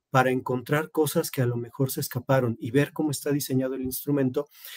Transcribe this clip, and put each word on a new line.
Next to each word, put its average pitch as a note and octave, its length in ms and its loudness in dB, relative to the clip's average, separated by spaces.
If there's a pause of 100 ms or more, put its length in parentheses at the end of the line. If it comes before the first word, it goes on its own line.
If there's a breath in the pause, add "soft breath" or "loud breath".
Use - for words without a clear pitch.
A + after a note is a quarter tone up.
para B2+ 220 4
encontrar B2+ 600 -2
cosas D#3 380 0
que C3+ 120 0
a A#2+ 40 4
lo A#2+ 100 0
mejor A#2+ 340 -2
se - 100 -4
escaparon C3+ 600 0
y - 100 -6
ver C#3+ 220 2
cómo D#3 180 -2
está C#3+ 220 -4
diseñado C3 420 0
el C3 80 -6
instrumento C3+ 640 -2 (280 loud breath)